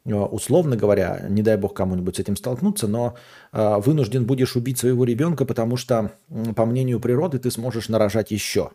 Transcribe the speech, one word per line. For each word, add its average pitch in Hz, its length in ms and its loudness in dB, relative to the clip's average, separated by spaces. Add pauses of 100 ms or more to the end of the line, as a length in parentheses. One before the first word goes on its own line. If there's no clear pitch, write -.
э, 110 60 -2
условно 117 640 0
говоря, 95 520 2
не 101 140 2
дай 110 140 4
бог 98 180 -2
кому-нибудь 92 420 -2
с - 20 -10
этим 98 180 -2
столкнуться, 127 520 -2
но, 120 280 -2 (360)
э, 104 260 2
вынужден 127 480 2
будешь 127 300 0
убить 123 220 -2
своего 127 260 2
ребенка, 135 400 0
потому 117 320 -2
что, 113 360 -2 (180)
м, 113 240 -6
по 113 120 2
мнению 123 320 0
природы, 127 400 0
ты 123 140 -4
сможешь 113 360 -6
нарожать 107 440 2
еще 101 420 -2